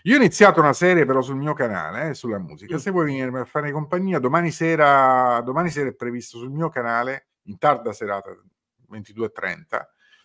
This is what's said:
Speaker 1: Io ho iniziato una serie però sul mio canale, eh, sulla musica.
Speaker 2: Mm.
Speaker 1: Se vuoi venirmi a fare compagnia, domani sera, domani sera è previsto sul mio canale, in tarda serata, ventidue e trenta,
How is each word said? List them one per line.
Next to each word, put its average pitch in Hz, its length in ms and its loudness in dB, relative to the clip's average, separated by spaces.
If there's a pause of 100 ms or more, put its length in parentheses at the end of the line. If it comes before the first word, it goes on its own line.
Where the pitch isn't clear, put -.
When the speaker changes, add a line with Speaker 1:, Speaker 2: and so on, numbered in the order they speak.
Speaker 1:
Io 202 100 2
ho 294 40 6
iniziato 202 420 6
una 147 140 6
serie 175 340 4
però 131 160 2
sul 135 140 -8
mio 147 180 -4
canale, 107 540 -4
eh, - 40 -6
sulla 110 240 -8
musica. 87 380 -12
Speaker 2:
Mm. - 20 -2
Speaker 1:
Se 175 140 -6
vuoi 175 140 0
venirmi 131 340 -4
a 123 60 -6
fare 147 260 -6
compagnia, 170 480 -4
domani 156 320 0
sera, 135 920 4
domani 151 280 -2
sera 139 180 -4
è - 60 -8
previsto 120 420 -10
sul 123 140 -12
mio 156 180 -6
canale, 123 600 -4 (160)
in 101 120 -16
tarda 120 360 0
serata, 101 360 -8 (600)
ventidue 107 360 -10
e 104 60 -6
trenta, - 600 -10 (340)